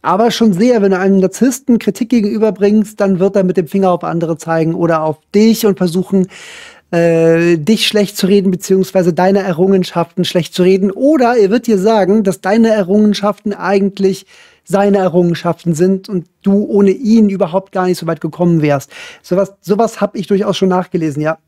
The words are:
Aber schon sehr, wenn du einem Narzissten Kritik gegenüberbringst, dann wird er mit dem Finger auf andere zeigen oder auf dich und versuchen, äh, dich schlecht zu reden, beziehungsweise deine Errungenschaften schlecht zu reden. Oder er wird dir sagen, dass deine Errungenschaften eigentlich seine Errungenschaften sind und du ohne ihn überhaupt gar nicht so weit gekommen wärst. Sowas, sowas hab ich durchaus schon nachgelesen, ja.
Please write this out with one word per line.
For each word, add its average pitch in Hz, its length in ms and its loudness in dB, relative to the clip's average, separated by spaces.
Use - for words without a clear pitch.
Aber 202 280 2
schon 220 220 2
sehr, 220 300 2
wenn 196 100 2
du 180 80 0
einem 196 200 2
Narzissten 226 600 0
Kritik 220 300 -4
gegenüberbringst, 208 920 0
dann 196 200 0
wird 196 180 0
er 196 80 2
mit 180 100 -2
dem 180 140 -2
Finger 190 220 0
auf 170 120 -2
andere 165 340 -4
zeigen 165 380 -2
oder 165 280 0
auf 156 160 -4
dich 220 320 2
und 196 120 2
versuchen, 185 500 -2
äh, 170 640 2
dich 208 320 0
schlecht 208 300 -2
zu 190 100 -2
reden, 196 240 2
beziehungsweise 180 640 0
deine 190 260 2
Errungenschaften 185 840 -2
schlecht - 280 -4
zu 185 100 -2
reden. 190 280 2
Oder 254 460 2
er 196 120 4
wird 247 180 -2
dir 220 100 2
sagen, 208 460 2
dass 190 180 -4
deine 226 300 2
Errungenschaften 202 840 0
eigentlich 190 720 -2
seine 196 320 0
Errungenschaften 175 760 -2
sind 190 340 -2
und 180 160 -6
du 202 220 2
ohne 202 260 2
ihn 220 380 2
überhaupt 190 420 -4
gar 185 140 -2
nicht 180 140 -2
so 170 60 -10
weit 160 140 -4
gekommen 165 420 0
wärst. 143 300 -2
Sowas, 185 400 -2
sowas 208 400 -2
hab - 160 -4
ich 196 100 -8
durchaus 202 300 -2
schon 190 100 0
nachgelesen, 170 540 -2
ja. 156 160 -4